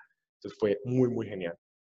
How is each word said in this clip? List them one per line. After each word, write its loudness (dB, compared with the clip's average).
Entonces -14
fue 2
muy, 4
muy -2
genial. -6